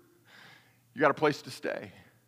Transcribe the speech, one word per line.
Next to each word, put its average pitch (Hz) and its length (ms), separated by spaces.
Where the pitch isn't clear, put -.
you - 80
got 147 100
a 131 40
place 147 260
to 131 100
stay." - 400